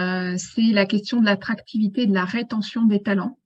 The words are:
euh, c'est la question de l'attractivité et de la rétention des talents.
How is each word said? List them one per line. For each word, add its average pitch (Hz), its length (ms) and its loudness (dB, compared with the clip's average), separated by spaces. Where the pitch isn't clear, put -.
euh, 185 360 -2
c'est 226 340 0
la 202 160 2
question 214 320 -2
de 220 60 4
l'attractivité 208 800 -2
et 202 40 2
de 202 80 2
la 180 100 0
rétention 233 580 -4
des 208 200 4
talents. 196 420 -2